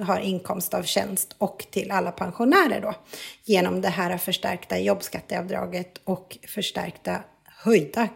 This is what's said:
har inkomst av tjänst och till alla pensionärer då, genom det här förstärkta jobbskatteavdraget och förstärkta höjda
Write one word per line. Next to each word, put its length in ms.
har 180
inkomst 540
av 80
tjänst 560
och 320
till 200
alla 220
pensionärer 680
då, 140
genom 360
det 80
här 300
förstärkta 600
jobbskatteavdraget 1300
och 340
förstärkta 680
höjda 720